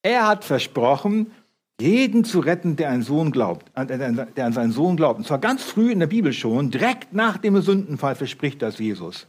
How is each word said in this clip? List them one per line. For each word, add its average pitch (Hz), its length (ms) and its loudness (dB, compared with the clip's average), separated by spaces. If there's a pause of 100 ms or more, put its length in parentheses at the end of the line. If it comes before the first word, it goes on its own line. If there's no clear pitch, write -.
Er 233 240 2
hat 214 180 2
versprochen, 143 840 0 (500)
jeden 226 440 4
zu 190 160 0
retten, 170 360 0
der 147 140 -2
an 123 120 0
Sohn 151 300 0
glaubt, 104 420 -2
an, 131 140 -6
der, 131 100 -4
der 127 480 -4
an 117 60 0
seinen 117 200 0
Sohn 170 240 2
glaubt. 135 220 2
Und - 80 -8
zwar 143 120 -2
ganz 240 240 -2
früh 233 300 2
in 196 80 0
der 165 60 2
Bibel 175 260 0
schon, 120 380 0
direkt 226 420 -2
nach 214 260 0
dem 202 220 2
Sündenfall 156 540 0
verspricht 139 460 -6
das 110 180 -4
Jesus. 95 500 -6